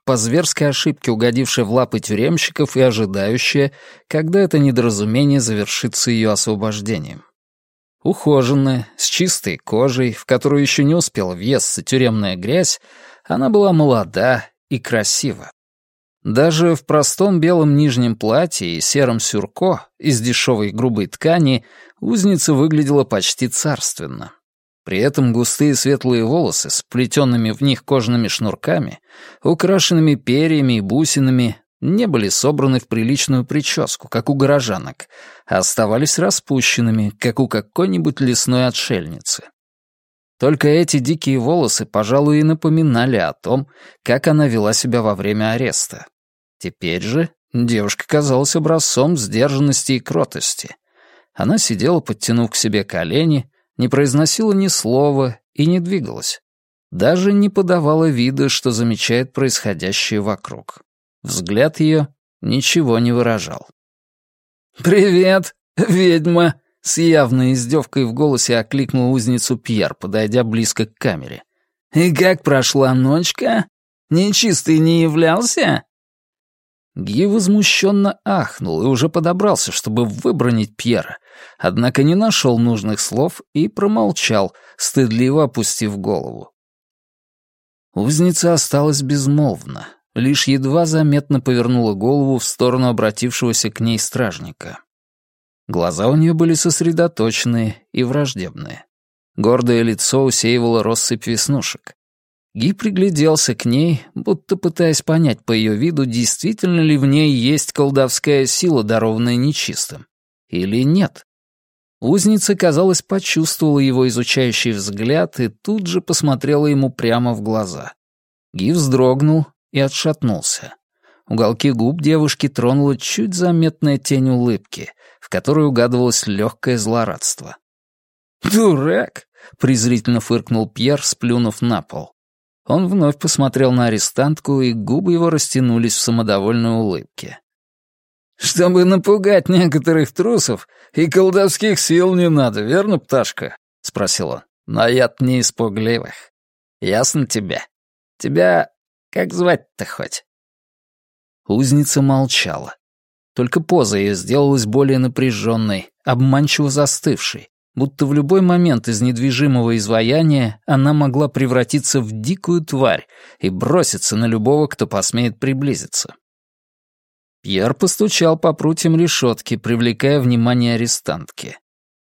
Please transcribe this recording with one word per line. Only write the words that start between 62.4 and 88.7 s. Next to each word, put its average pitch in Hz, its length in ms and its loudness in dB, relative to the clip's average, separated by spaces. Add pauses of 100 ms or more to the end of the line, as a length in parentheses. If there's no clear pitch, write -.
ничего 123 580 0
не 120 140 2
выражал. 113 560 -2 (1120)
«Привет, 185 720 4 (220)
ведьма!» 170 840 2 (200)
С - 180 -4
явной 131 540 4
издевкой 131 520 -2
в 113 100 -4
голосе 131 420 0
окликнул 127 560 0
узницу 123 460 0
Пьер, 104 360 -2
подойдя 107 500 -2
близко 110 420 -2
к 107 80 -18
камере. 76 480 -6 (500)
«И 165 220 2
как 180 280 2
прошла 135 520 2
ночка? 170 720 0 (440)
Нечистый 180 680 2
не 165 240 4
являлся?» 165 800 0 (1120)
Ги 107 320 -2
возмущенно 202 1000 2
ахнул 92 580 -2
и 113 40 0
уже 135 220 2
подобрался, 175 600 0
чтобы 110 340 -2
выбранить 113 720 -2
Пьера, - 420 -4 (400)
однако 117 440 0
не 156 120 4
нашел 185 440 0
нужных 110 420 0
слов 139 420 -4 (100)
и 156 160 0
промолчал, 202 840 -2 (220)
стыдливо 131 680 0
опустив 110 540 -4
голову. 71 540 -6 (1400)
Узница 160 580 2
осталась 147 500 0